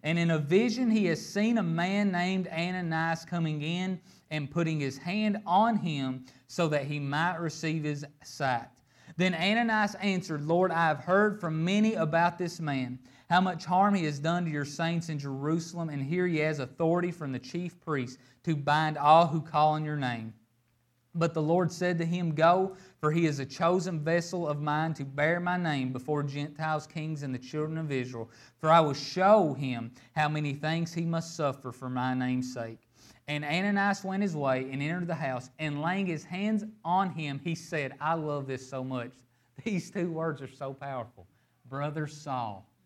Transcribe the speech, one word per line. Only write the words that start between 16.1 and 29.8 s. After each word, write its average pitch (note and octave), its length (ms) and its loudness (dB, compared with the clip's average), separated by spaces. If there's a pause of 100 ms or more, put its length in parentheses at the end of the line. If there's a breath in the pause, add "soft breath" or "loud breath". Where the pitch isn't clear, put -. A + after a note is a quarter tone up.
he E3 120 2
has D3+ 220 0
authority E3 500 2
from D#3 220 -6
the B2+ 60 -4
chief F3 420 -8
priests C3 380 -4 (260 soft breath)
to D#3+ 100 0
bind D3+ 420 2
all D#3 300 8
who D#3 140 0
call D3+ 320 4
on D#3 120 -2
your D3+ 120 -4
name.' A#2 380 -4 (800)
But E3 200 0
the D#3+ 80 0
Lord E3+ 300 2
said F3+ 260 -2
to E3+ 60 0
him, E3+ 300 -2
'Go, F3+ 420 4 (240 loud breath)
for D3+ 100 2
he E3 140 4
is D3+ 140 2
a C3+ 80 -6
chosen F3 580 0
vessel E3+ 420 0
of D3 140 -2
mine D3+ 340 0
to C#3+ 120 -8
bear D3+ 340 0
my F3+ 160 -2
name C#3+ 340 0
before C#3+ 320 -2
Gentiles, D3+ 640 -4
kings, D#3 360 -8
and C3 120 -6
the B2 40 -4
children D#3 400 -6
of D#3 120 -4
Israel. B2 400 -4 (280 loud breath)
For D#3+ 120 4
I E3 100 10
will D3+ 120 4
show F#3 640 4
him A#2+ 360 -4 (240 loud breath)